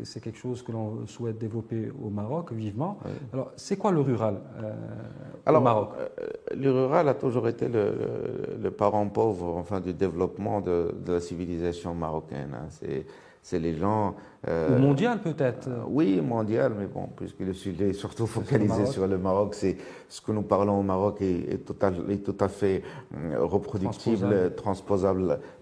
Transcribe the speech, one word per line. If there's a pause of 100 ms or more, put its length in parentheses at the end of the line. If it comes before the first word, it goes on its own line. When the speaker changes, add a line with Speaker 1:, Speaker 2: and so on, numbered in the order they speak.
Speaker 1:
c'est
quelque
chose
que
l'on
souhaite
développer (120)
au
Maroc
vivement.
Speaker 2:
Ouais. (200)
Speaker 1:
Alors,
c'est
quoi
le
rural, (240)
euh, (720)
Speaker 2:
Alors,
Speaker 1:
au
Maroc ? (100)
Speaker 2:
euh,
le
rural
a
toujours
été
le,
le,
le
parent
pauvre,
enfin,
du
développement
de, (100)
de
la
civilisation
marocaine,
hein.
C'est, (360)
c'est
les
gens, (320)
euh,
Speaker 1:
Ou
mondial,
peut-être.
Speaker 2:
euh,
oui,
mondial,
mais
bon,
puisque
le
sujet
est
surtout
Speaker 1:
C'est
sur
le
Speaker 2:
focalisé
Speaker 1:
Maroc.
Speaker 2:
sur
le
Maroc,
c'est, (320)
ce
que
nous
parlons
au
Maroc
est,
est
total-,
est
tout
à
fait, (340)
euh,
reproductible, (380)
Speaker 1:
Transposable.
Speaker 2:
transposable, (220)